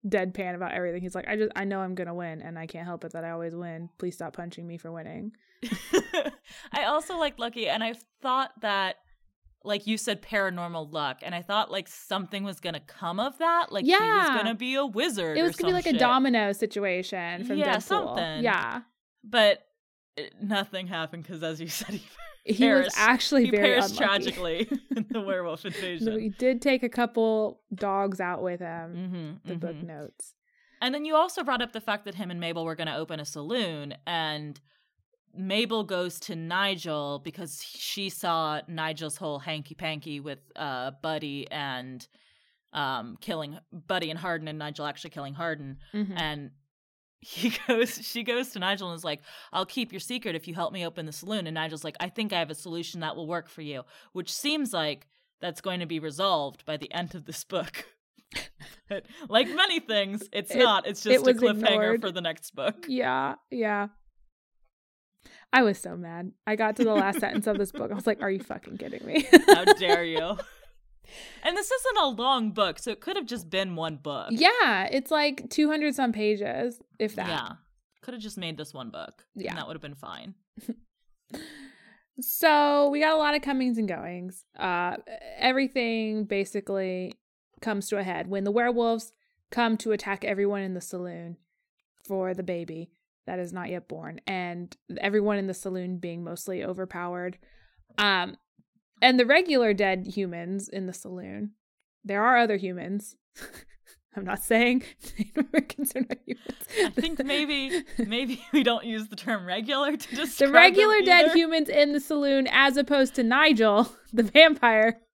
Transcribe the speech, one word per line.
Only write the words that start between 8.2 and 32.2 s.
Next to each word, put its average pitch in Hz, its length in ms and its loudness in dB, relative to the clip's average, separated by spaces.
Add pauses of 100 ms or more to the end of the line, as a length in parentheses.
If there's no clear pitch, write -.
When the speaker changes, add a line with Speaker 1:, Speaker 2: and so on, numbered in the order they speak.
Speaker 2:
thought 262 280 0 (120)
that, 196 340 0 (680)
like 202 240 -4
you 220 120 0
said, 208 240 -4
paranormal 175 720 -4
luck, 143 300 -4
and 175 120 -8
I 175 80 -6
thought, 202 280 -2
like, 190 180 -6
something 196 540 -6
was 196 180 -8
gonna 165 200 -8
come 180 400 -6
of 262 180 -4
that. 339 340 2
Like, 285 120 -2
he 302 80 6
was 392 80 6
Speaker 1:
Yeah. 392 360 4
Speaker 2:
gonna 226 200 0
be 247 180 -4
a 277 120 0
wizard 208 520 0
Speaker 1:
It 330 40 4
Speaker 2:
or - 20 4
Speaker 1:
was 339 120 0
gonna 349 120 0
be - 20 4
Speaker 2:
some 359 40 2
Speaker 1:
like 349 120 0
a 339 40 2
Speaker 2:
shit. 240 100 4
Speaker 1:
domino 247 520 4
situation 185 920 -4
from 277 140 -2
Speaker 2:
Yeah, 277 180 2
Speaker 1:
Deadpool. 214 60 -2
Speaker 2:
something. 175 640 -2
Speaker 1:
Yeah. 202 360 0 (420)
Speaker 2:
But 214 420 4 (520)
it, - 260 -12
nothing 196 460 -4
happened 165 360 -8
'cause, 165 180 -12
as 160 180 -6
you 165 80 -10
said, - 260 -8
<laughs> - 500 -16
he - 80 0
Speaker 1:
He 247 160 6
was 269 140 6
Speaker 2:
perished. - 160 -2
Speaker 1:
actually 247 480 6
Speaker 2:
He 254 40 0
Speaker 1:
very 208 180 4
Speaker 2:
perished 208 300 2
Speaker 1:
unlucky. 247 80 2
Speaker 2:
tragically 185 600 0 (120)
<laughs> - 160 -6
in 214 120 -4
the 226 120 -4
Speaker 1:
<laughs> 196 60 -6
Speaker 2:
werewolf 180 380 -4
invasion. 196 560 -4
Speaker 1:
He 220 80 -4
did 247 320 0
take 262 220 2
a 240 80 -2
couple 226 720 0 (120)
dogs 196 460 -2
out 180 220 -4
with 180 180 -4
him, 170 840 -10
Speaker 2:
Mm-hmm, 151 60 -16
Speaker 1:
the 180 80 -8
book 165 200 -8
Speaker 2:
mm-hmm. 170 100 -12
Speaker 1:
notes. - 480 -16 (480)
Speaker 2:
And 254 120 -2
then 294 120 -6
you 311 100 2
also 349 260 2
brought 247 200 -2
up 240 100 -6
the 220 80 -8
fact 214 240 -4
that 190 120 -12
him 185 140 -8